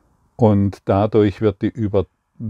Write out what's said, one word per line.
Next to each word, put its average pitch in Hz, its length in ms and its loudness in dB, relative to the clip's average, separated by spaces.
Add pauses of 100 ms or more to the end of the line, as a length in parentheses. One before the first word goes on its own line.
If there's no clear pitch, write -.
(360)
Und 101 480 2
dadurch 104 560 0
wird 104 220 -2
die 107 60 -2
Über-, 101 380 -4 (440)